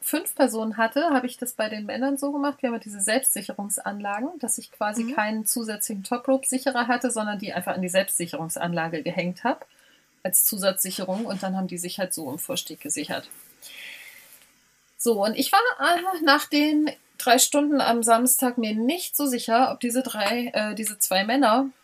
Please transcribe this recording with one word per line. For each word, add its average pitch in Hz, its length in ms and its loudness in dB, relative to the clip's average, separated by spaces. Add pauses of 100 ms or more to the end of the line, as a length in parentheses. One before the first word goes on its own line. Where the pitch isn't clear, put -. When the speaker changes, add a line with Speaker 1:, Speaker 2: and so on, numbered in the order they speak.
Speaker 1:
fünf - 340 -2
Personen 220 420 2
hatte, 254 340 2
habe 247 180 2
ich - 100 -12
das 247 140 -8
bei 214 160 -2
den 214 180 -8
Männern 254 320 -2
so 285 140 -2
gemacht, 285 280 -2
wir 262 80 0
haben 233 60 -4
ja 226 60 -6
diese 208 200 -10
Selbstsicherungsanlagen, 208 1300 -2 (100)
dass - 180 -4
ich - 140 -14
quasi 214 320 -2
Speaker 2:
Mhm. 247 100 -4
Speaker 1:
keinen 220 320 -2
zusätzlichen 214 560 -4
Top-Rope-Sicherer 254 880 0
hatte, 240 240 0
sondern 208 260 -2
die 190 140 -8
einfach 180 220 -4
an 185 80 -4
die 185 60 -2
Selbstsicherungsanlage 170 1160 -2
gehängt 180 400 -4
habe, 254 160 0 (640)
als - 200 2
Zusatzsicherung, 190 840 -2
und 196 180 -6
dann 185 120 -2
haben 185 120 -2
die 180 100 -8
sich 175 220 -6
halt 185 120 -2
so 156 200 -8
im 156 60 -8
Vorstieg - 420 -8
gesichert. - 480 -6 (1700)
So, 214 280 2
und 214 120 0
ich - 160 -2
war, 392 80 8 (180)
äh, 339 460 2
nach 294 220 6
den 302 440 4 (280)
drei 247 200 6
Stunden 285 420 4
am 233 220 4
Samstag 240 560 4
mir 214 160 0
nicht 262 420 0
so 294 100 0
sicher, 247 460 2
ob - 60 -10
diese 240 240 0
drei, 233 500 -2
äh, 214 220 -2
diese 208 240 -6
zwei 190 260 2
Männer 254 460 4 (140)